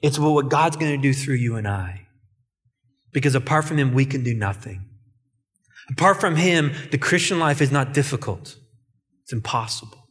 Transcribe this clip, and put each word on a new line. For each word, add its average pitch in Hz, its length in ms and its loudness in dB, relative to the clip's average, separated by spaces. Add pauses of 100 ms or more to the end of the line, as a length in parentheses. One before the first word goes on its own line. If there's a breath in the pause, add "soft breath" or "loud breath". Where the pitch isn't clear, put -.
It's 147 160 0
about 151 140 2
what 143 180 2
God's 156 280 2
gonna 151 200 -2
do 135 160 2
through 135 220 -2
you 120 200 -2
and 104 120 -4
I. 95 400 -6 (1040)
Because 139 240 0
apart 151 300 0
from 151 120 -2
him, 135 160 2
we 131 120 4
can 135 180 -4
do 120 100 -2
nothing. 98 540 -6 (1040 loud breath)
Apart 185 300 4
from 170 160 2
him, 165 340 4 (200 loud breath)
the 139 60 0
Christian 175 420 0
life 147 220 2
is 131 100 2
not 139 220 0
difficult. 123 640 -4 (680)
It's - 100 -12
impossible. 113 760 -6